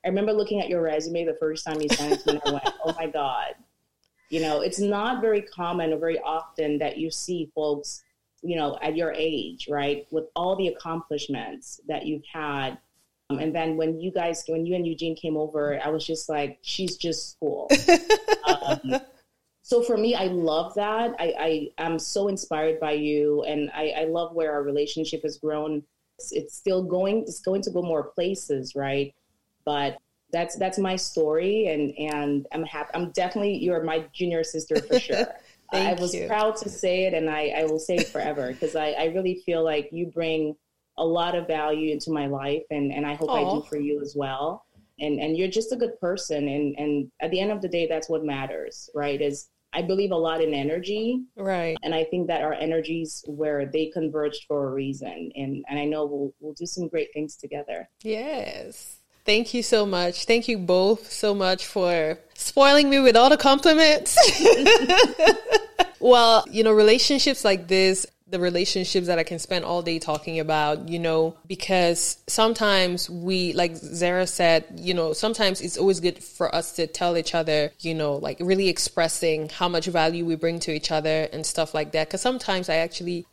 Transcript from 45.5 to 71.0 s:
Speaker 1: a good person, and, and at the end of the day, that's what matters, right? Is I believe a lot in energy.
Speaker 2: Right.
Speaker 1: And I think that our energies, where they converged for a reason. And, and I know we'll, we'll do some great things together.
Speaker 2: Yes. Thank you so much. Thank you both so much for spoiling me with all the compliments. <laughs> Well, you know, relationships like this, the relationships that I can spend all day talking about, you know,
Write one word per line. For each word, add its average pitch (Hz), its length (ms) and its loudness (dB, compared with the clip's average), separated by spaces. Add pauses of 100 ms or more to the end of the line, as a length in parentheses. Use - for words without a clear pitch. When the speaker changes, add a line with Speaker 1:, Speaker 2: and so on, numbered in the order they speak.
Speaker 1:
a 247 40 -2
good 233 220 -4
person, 175 500 -4
and, 143 280 -2
and 143 340 -4 (120)
at 160 80 -4
the 185 100 0
end 208 120 -2
of 196 100 -6
the 185 60 -6
day, 170 180 0
that's 160 240 -4
what 160 120 -2
matters, 135 720 -8
right? 143 240 -2
Is 143 300 -4 (240)
I 160 80 -4
believe 190 300 0
a 180 60 0
lot 160 260 0
in 156 100 2
energy. 196 720 -2 (140)
Speaker 2:
Right. 175 460 -2
Speaker 1:
And 165 120 -4
I 160 100 0
think 175 220 -2
that 160 160 -2
our 151 100 -2
energies, 160 760 -4
where 147 380 -2
they 156 220 -2
converged 151 600 -4
for 143 220 -2
a 131 40 -4
reason. 135 640 -8
And, 139 340 -8
and 143 80 -4
I 147 80 -4
know 151 180 -2
we'll, 143 360 -6
we'll 151 140 -12
do 170 120 -10
some 175 220 -8
great 156 260 -4
things 151 220 -8
together. 147 520 -12 (140)
Speaker 2:
Yes. 226 960 -10 (260)
Thank 220 300 4
you 240 80 0
so 214 240 4
much. 180 380 -2
Thank 233 240 2
you 226 100 0
both 185 520 4
so 208 240 0
much 185 320 0
for 170 520 0 (160)
spoiling 277 560 6
me 277 80 6
with 247 180 10
all 240 140 10
the 302 80 10
compliments. 302 800 6 (240)
<laughs> 381 1040 8 (540)
Well, 226 500 8
you 214 140 2
know, 220 80 6
relationships 254 720 6
like 190 240 2
this, 190 380 4 (200)
the 185 140 -4
relationships 180 680 0
that 170 100 2
I 165 40 2
can 165 160 -4
spend 175 280 -4
all 175 160 -2
day 165 160 -2
talking 160 420 -4
about, 156 480 0
you 170 100 -4
know, 160 380 0 (100)